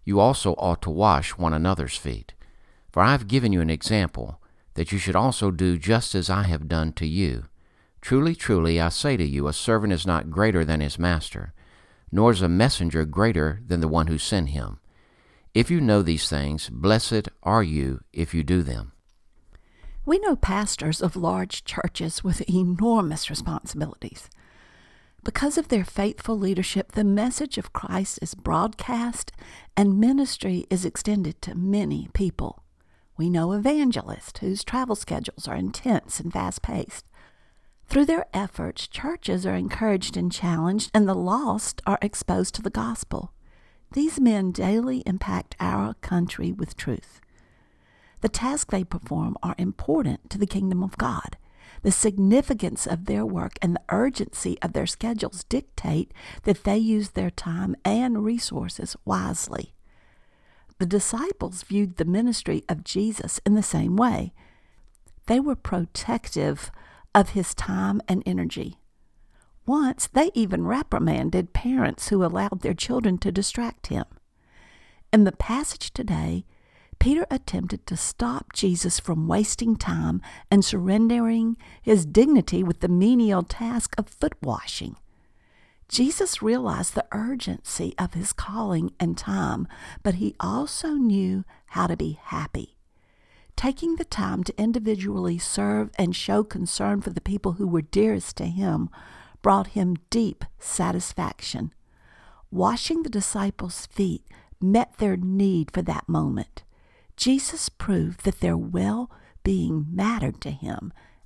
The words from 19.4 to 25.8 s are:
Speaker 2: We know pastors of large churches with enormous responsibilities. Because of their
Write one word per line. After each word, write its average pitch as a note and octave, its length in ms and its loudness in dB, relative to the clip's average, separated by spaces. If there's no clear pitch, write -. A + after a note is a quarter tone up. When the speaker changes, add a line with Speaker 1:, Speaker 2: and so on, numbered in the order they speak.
Speaker 2:
We D#4 120 4
know G4 200 2
pastors F#3+ 640 0
of F3+ 160 0
large F#3 480 -2
churches - 580 -4
with F#3 260 0
enormous F3+ 800 2
responsibilities. - 1000 -8
Because - 320 0
of D#4+ 100 0
their G#3 160 2